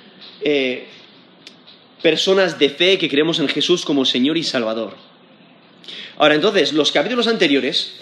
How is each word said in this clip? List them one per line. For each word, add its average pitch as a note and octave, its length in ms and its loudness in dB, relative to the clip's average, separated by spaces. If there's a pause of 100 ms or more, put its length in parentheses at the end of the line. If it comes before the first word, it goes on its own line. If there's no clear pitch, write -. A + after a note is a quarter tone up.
(400)
eh, C3+ 460 -2 (1160)
personas F3 560 2
de C#3 120 2
fe F3+ 280 2
que D#3+ 100 -2
creemos D3+ 300 0
en C#3 100 -2
Jesús E3+ 360 0
como C#3+ 200 0
Señor C#3 320 0
y D#3+ 60 -2
Salvador. A2+ 540 -4 (1200)
Ahora, D3+ 160 4
entonces, D3+ 380 2
los D3 180 2
capítulos A3 360 0
anteriores, D3+ 760 0